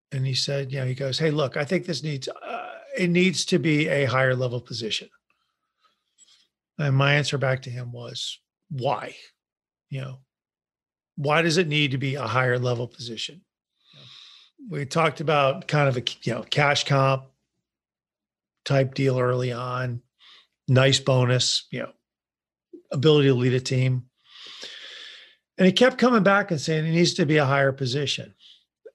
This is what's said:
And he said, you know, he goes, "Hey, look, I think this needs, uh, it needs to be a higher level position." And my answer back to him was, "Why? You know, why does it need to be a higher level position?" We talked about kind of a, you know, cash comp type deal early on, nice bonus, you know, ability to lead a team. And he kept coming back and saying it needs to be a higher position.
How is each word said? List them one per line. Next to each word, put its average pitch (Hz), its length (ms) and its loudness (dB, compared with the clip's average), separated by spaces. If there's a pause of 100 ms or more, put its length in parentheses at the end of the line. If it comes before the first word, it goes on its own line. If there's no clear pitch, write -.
(120)
And 135 140 -4
he 135 80 -2
said, 139 380 -4
you 139 80 -6
know, 127 80 -4
he 127 80 -4
goes, 135 240 -6
"Hey, 160 100 0
look, 147 260 -2
I 147 100 -2
think 175 200 -2
this 151 160 -6
needs, 143 260 -8
uh, - 420 -12 (280)
it 180 140 2
needs 180 340 2
to 180 140 2
be 151 280 2
a 143 180 2
higher 127 300 2
level 123 240 -2
position." 113 500 -8 (1700)
And 139 160 2
my 139 180 4
answer 147 240 0
back 131 260 -2
to 127 60 -14
him 120 220 -10
was, 120 480 -12 (320)
"Why? 131 420 -4 (760)
You 135 100 -8
know, 131 180 -12 (960)
why 151 280 2
does 165 160 2
it 180 80 0
need 147 240 0
to 135 80 -4
be 135 160 -4
a 131 100 -6
higher 123 320 0
level 123 300 -2
position?" 120 540 -12 (1300)
We 143 200 -8
talked 160 340 0
about 147 460 2
kind 147 200 2
of 127 100 0
a, 117 60 -4 (200)
you 117 100 -4
know, 117 80 -4
cash 143 440 0
comp 135 400 2 (1400)
type 135 300 2
deal 135 240 0
early 123 320 0
on, 123 500 -6 (680)
nice 135 320 6
bonus, 127 680 2
you 123 100 -10
know, 117 120 -10 (1000)
ability 147 360 4
to 131 80 4
lead 123 180 2
a 127 60 0
team. 127 460 0 (1500)
And 185 80 6
he 185 60 8
kept 254 260 4
coming 233 260 4
back 196 280 4
and 151 100 -2
saying 156 240 -2
it 165 60 -2
needs 170 240 2
to 180 100 2
be 151 120 2
a 147 80 4
higher 135 260 2
position. 131 640 -4 (600)